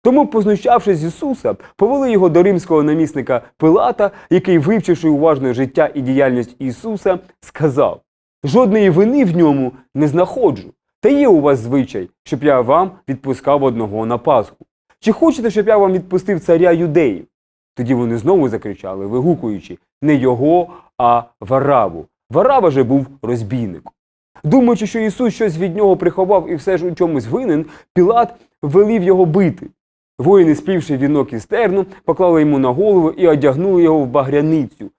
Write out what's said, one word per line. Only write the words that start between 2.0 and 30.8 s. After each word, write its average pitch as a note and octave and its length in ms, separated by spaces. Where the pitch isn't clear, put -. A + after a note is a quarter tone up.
його F#3+ 180
до E3+ 140
римського E3+ 400
намісника D3 580
Пилата, G3+ 540
який, F3 280
вивчивши E3 520
уважно C#3+ 440
життя C3+ 400
і C#3+ 80
діяльність B2+ 580
Ісуса, F#3 600
сказав: B2+ 600
«Жодної G3+ 460
вини A3 360
в E3+ 120
ньому C#3 340
не D3+ 120
знаходжу. D#3+ 640
Та A3 80
є C#4+ 180
у E3 140
вас C#3 180
звичай, A#2 500
щоб C3+ 200
я C#3 180
вам E3 300
відпускав C3+ 540
одного A2 420
на A#2 120
Пасху. - 480
Чи A3 120
хочете, B3+ 380
щоб G3+ 180
я A3 100
вам G3 160
відпустив F#3 460
царя E3+ 320
юдеїв?» D3+ 540
Тоді B2 180
вони A#2 240
знову C#3+ 320
закричали, G2 560
вигукуючи: A#2 720
«Не D3 140
його, C3+ 520
а A#2+ 260
Вараву». A#2 640
Варава G3+ 420
же C3 120
був C3 240
розбійником. A2+ 720
Думаючи, A#3 440
що A3+ 120
Ісус A3 340
щось F#3+ 240
від F3 180
нього G3 220
приховав F#3 520
і E3 60
все F#3 220
ж E3+ 100
у E3+ 80
чомусь D3+ 320
винен, D#3+ 380
Пілат A3+ 400
велів G3 420
його F#3 220
бити. E3+ 420
Воїни, E3 360
сплівши D3+ 420